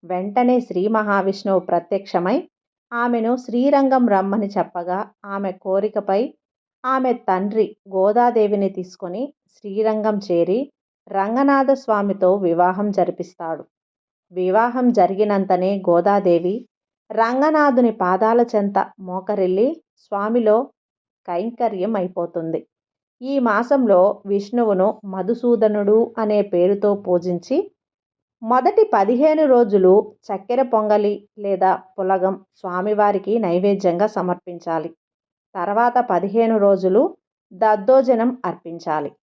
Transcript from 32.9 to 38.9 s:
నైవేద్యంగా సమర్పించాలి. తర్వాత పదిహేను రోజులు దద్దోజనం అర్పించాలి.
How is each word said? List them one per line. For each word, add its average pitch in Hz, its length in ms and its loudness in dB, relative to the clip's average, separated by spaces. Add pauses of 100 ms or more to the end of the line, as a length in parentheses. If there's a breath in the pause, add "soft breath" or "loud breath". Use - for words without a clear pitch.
నైవేద్యంగా 190 680 0
సమర్పించాలి. 175 840 -6 (640)
తర్వాత 208 400 0 (160)
పదిహేను 208 480 0
రోజులు 202 580 2 (360)
దద్దోజనం 226 920 2
అర్పించాలి. 165 680 -6 (100)